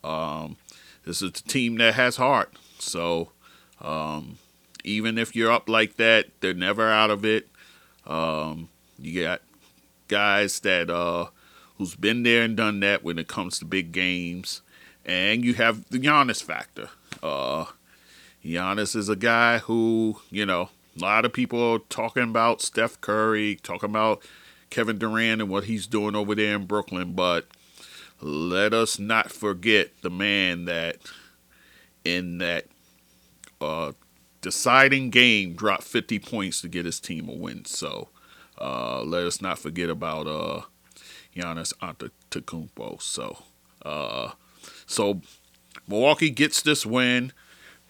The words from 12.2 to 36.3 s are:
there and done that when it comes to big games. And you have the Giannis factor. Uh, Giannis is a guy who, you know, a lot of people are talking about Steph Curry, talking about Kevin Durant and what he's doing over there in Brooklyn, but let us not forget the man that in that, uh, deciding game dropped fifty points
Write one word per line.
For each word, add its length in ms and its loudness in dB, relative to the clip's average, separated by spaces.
there 200 6
and 140 -2
done 220 0
that 240 2
when 160 -4
it 80 -8
comes 320 -6
to 60 -14
big 260 -4
games. 720 -4
And 340 2
you 120 2
have 340 2
the 80 -4
Giannis 460 4
factor. 460 -10
Uh, 420 -4
Giannis 500 -2
is 140 -2
a 60 2
guy 420 4
who, 720 0
you 160 -2
know, 240 0
a 60 -10
lot 240 2
of 80 0
people 280 -2
are 60 0
talking 340 -2
about 380 2
Steph 400 -2
Curry, 640 0
talking 260 -6
about 320 2
Kevin 300 0
Durant 420 0
and 80 -2
what 140 -2
he's 240 -6
doing 280 0
over 200 0
there 200 2
in 100 -4
Brooklyn, 480 -4
but 340 2
let 500 0
us 280 0
not 320 0
forget 580 2
the 80 -4
man 540 0
that 320 -4
in 320 -2
that, 280 -2
uh, 340 -4
deciding 680 4
game 440 4
dropped 300 0
fifty 360 -2
points 420 -6